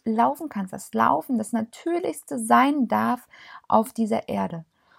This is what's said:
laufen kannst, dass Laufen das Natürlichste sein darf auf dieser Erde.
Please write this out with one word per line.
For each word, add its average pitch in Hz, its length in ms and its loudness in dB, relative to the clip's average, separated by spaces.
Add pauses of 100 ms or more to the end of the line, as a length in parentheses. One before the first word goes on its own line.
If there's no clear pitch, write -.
laufen 254 460 0
kannst, 190 220 -8
dass - 220 -12
Laufen 233 440 2
das 214 140 -4
Natürlichste 311 880 -4
sein 240 500 4
darf 226 380 -2 (420)
auf 220 240 2
dieser 220 360 -2
Erde. 180 360 -6 (340)